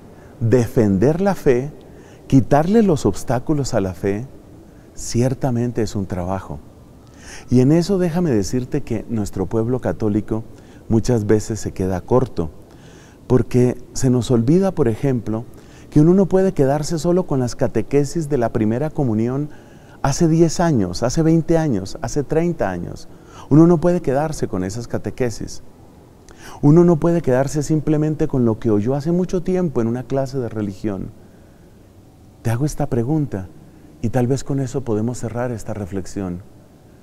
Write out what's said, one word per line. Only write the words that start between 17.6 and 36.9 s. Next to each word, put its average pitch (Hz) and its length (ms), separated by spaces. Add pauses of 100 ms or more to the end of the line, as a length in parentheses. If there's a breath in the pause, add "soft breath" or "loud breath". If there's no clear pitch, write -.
de 143 100
la 113 140
primera 117 380
comunión 131 600 (520 loud breath)
hace 151 260
diez 165 320
años, 107 420
hace 127 200
veinte 160 360
años, 104 420
hace 135 220
treinta 156 480
años. 90 380 (420 loud breath)
Uno 156 160
no 170 140
puede 175 220
quedarse 143 440
con 95 160
esas 104 240
catequesis. - 760 (1000 loud breath)
Uno 160 220
no 175 160
puede 170 220
quedarse 139 420
simplemente 151 640
con 127 160
lo 110 160
que 117 100
oyó 107 240
hace 143 160
mucho 180 320
tiempo 180 380
en 113 80
una 123 160
clase 135 340
de 120 100
religión. 101 640 (1300 loud breath)
Te 113 80
hago 117 140
esta 147 220
pregunta, 120 600 (520 loud breath)
y 117 100
tal 123 180
vez 135 160
con 139 160
eso 135 220
podemos 117 360
cerrar 120 320
esta 110 240
reflexión. 95 680 (600 soft breath)